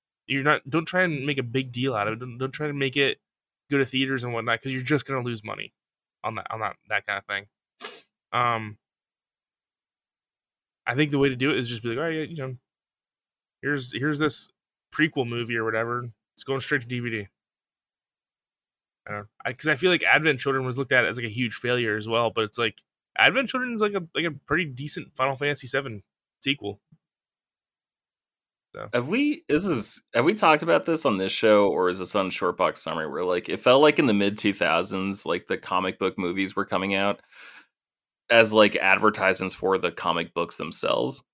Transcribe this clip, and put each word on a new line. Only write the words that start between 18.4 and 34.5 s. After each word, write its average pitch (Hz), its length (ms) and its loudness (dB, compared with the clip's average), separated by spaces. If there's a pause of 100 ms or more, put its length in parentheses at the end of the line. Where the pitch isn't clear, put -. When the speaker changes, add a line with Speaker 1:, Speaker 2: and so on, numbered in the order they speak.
Speaker 1:
I 104 40 -12
don't 104 100 -8
know. 104 60 -14 (180)
I, 127 80 -4
'cause 151 160 -4
I 151 60 4
feel 175 160 2
like 165 140 0
Advent 135 360 4
Children 135 240 -2
was 127 140 -4
looked 135 140 -2
at 123 120 4
as, 98 140 -2
like, 120 80 -6
a 110 40 -6
huge 117 240 -4
failure 120 420 -2
as 107 120 -6
well, 113 220 2
but 110 140 0
it's 107 140 -8
like, 113 180 -2 (420)
Advent 202 300 4
Children 247 260 -4
is, 208 60 -2
like, 208 140 0
a, 175 200 -4
like, 156 100 -2
a 165 60 -2 (160)
pretty 170 200 0
decent 139 500 -10
Final 135 200 0
Fantasy 143 300 -4
seven 123 360 -4 (400)
sequel. 104 380 -4 (1900)
So. 107 200 -12
Speaker 2:
Have 123 140 0
we, 285 400 0
this 156 180 2
is, 127 340 -2 (140)
have 117 100 2
we 180 80 4
talked 165 300 4
about 165 240 2
this 160 180 0
on 107 140 2
this 95 140 0
show, 104 360 6
or 90 220 2
is 90 80 -4
this 90 160 -8
on 95 160 0
Shortbox 87 480 0
Summary, 80 280 -6
where, 73 180 -4
like, 90 260 -2
it 95 100 -4
felt 131 220 8
like 151 160 6
in 151 80 4
the 107 80 4
mid 101 240 2
two 101 160 2